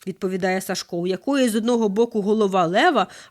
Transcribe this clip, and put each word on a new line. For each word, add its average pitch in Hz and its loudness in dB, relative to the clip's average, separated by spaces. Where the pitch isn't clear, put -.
відповідає 185 -2
Сашко, 185 -8
«у 175 -4
якої 247 0
з 208 -2
одного 226 0
боку 220 0
голова 196 2
лева, 220 2